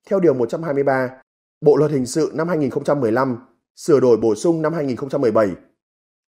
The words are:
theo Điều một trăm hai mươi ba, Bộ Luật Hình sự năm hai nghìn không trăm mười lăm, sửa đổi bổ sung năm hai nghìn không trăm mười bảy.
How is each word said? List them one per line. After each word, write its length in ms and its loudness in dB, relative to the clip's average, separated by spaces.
theo 100 0
Điều 140 4
một 140 -2
trăm 140 -8
hai 120 -6
mươi 100 -2
ba, 260 0
Bộ 160 4
Luật 140 2
Hình 160 -2
sự 280 -4
năm 140 -4
hai 100 -2
nghìn 120 -2
không 140 -8
trăm 160 0
mười 120 0
lăm, 260 -2
sửa 240 2
đổi 160 6
bổ 180 0
sung 280 -2
năm 120 -2
hai 100 -4
nghìn 120 -4
không 120 -10
trăm 120 -4
mười 120 2
bảy. 180 2